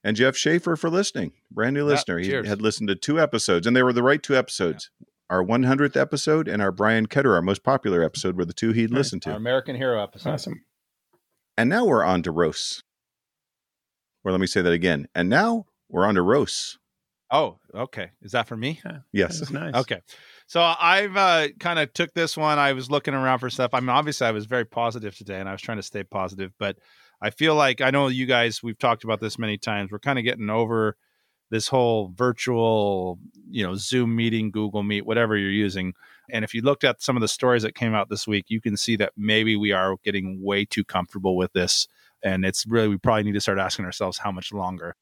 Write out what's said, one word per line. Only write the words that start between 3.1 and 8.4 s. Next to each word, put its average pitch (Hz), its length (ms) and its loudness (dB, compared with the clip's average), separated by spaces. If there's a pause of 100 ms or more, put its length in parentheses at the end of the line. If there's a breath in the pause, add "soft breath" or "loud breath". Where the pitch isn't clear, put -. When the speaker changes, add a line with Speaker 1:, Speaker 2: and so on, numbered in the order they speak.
Speaker 1:
episodes, 104 460 2
and 120 100 4
they 127 80 6
were 127 100 4
the 120 100 2
right 147 180 4
two 139 140 0
episodes. - 560 -2 (380)
Our 92 120 2
one 113 220 2
hundredth 135 340 2
episode 151 500 0
and 104 140 -2
our 98 100 2
Brian 107 360 2
Ketterer, 135 280 4
our 85 60 4
most 95 220 0
popular 101 400 2
episode, 90 340 -2
were 90 80 0